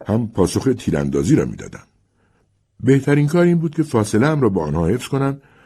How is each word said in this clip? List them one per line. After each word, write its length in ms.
هم 220
پاسخ 400
تیراندازی 580
را 80
می‌دادم. 420
بهترین 460
کار 180
این 140
بود 160
که 80
فاصله 440
ام 140
را 80
با 160
آنها 220
حفظ 220
کنم 320